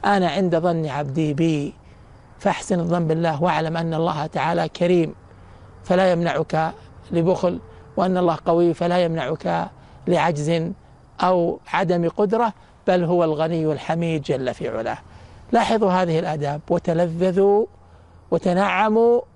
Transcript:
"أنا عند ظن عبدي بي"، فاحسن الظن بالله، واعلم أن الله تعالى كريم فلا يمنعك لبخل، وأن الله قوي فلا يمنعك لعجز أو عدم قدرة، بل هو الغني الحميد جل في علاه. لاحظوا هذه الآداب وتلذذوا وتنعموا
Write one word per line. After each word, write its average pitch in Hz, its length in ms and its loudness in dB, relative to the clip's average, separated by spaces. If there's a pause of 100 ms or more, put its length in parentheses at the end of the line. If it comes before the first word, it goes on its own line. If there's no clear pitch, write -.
"أنا 196 240 2
عند 170 260 0
ظن 165 300 0
عبدي 147 480 -4
بي"، 151 400 0 (640)
فاحسن - 400 -2
الظن 170 280 -2
بالله، 160 360 -2
واعلم 160 340 -2
أن 165 160 -4
الله 156 320 -2
تعالى 160 440 -2
كريم 175 460 0 (680)
فلا 185 280 2
يمنعك 160 600 0 (400)
لبخل، 175 480 0 (380)
وأن 185 200 0
الله 165 280 2
قوي 170 280 4
فلا 175 300 0
يمنعك 165 680 -4 (380)
لعجز 165 640 0 (500)
أو 180 460 0
عدم 175 420 0
قدرة، 214 440 0 (340)
بل 180 160 2
هو 175 200 2
الغني 160 420 0
الحميد 160 560 -2
جل 131 320 -2
في 113 240 -8
علاه. 113 200 -4 (540)
لاحظوا 214 400 2
هذه 175 280 2
الآداب 151 500 -4
وتلذذوا 180 960 2 (680)
وتنعموا 202 920 2 (140)